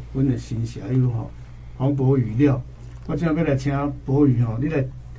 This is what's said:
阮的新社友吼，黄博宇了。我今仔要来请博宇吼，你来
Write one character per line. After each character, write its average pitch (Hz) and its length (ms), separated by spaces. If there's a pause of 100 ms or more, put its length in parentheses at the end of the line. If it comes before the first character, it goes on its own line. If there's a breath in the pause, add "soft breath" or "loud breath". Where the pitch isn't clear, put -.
(120)
阮 135 160
的 120 80
新 117 300
社 117 140 (120)
友 127 160
吼， 113 220 (480 loud breath)
黄 135 180
博 135 220
宇 107 160 (120)
了。 131 160 (440 loud breath)
我 156 100
今 170 100
仔 156 80
要 165 80
来 147 140
请 139 160 (320)
博 139 220
宇 120 160
吼， 110 180
你 147 80
来 151 160 (340 loud breath)